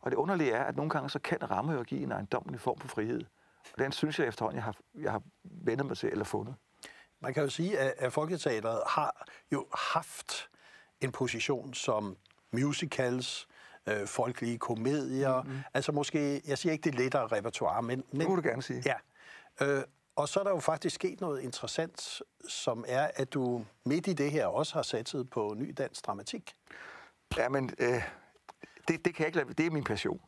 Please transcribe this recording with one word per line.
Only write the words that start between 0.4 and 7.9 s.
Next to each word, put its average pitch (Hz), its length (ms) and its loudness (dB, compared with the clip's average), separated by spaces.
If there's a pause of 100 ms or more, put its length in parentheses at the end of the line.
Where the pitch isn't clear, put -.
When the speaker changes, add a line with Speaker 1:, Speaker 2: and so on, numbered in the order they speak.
Speaker 1:
er, 123 120 2
at 131 120 -2
nogle 151 140 0
gange 143 200 -2
så - 80 -2
kan - 320 -2
rammer 160 240 2
jo 127 80 0
give 135 200 -4
en 131 100 -2
ejendommelig 110 480 -2
form - 180 0
for 131 100 -10
frihed. 113 360 -2 (480)
Og - 60 -14
den 135 140 2
synes 151 260 0
jeg 147 80 4
efterhånden, 110 300 0
jeg 120 80 -4
har, 113 120 -4 (180)
jeg 147 180 -2
har 107 100 -2 (220)
vænnet 127 420 -2
mig 117 100 -2
til - 140 0
eller 104 140 0
fundet. 107 300 -4 (680)
Speaker 2:
Man 143 140 -4
kan 151 80 2
jo 139 60 2
sige, 170 300 0
at, 135 200 4